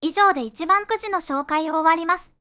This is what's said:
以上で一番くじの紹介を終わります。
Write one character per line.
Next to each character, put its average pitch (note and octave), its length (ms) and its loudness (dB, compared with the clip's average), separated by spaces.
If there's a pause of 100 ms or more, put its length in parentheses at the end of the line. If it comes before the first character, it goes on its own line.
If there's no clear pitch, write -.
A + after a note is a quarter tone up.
以 D#4+ 100 0
上 G4 220 6
で C4+ 80 -4
一 A#3 240 -8
番 G4+ 180 -2
く A4 140 -2
じ A4 100 -8
の F#4+ 120 -2
紹 C#4 260 -4
介 D#4 240 -2
を D#4+ 100 0
終 D#4 40 -2
わ D#4+ 100 6
り E4 100 -4
ま F4 140 0
す。 - 120 -16 (100)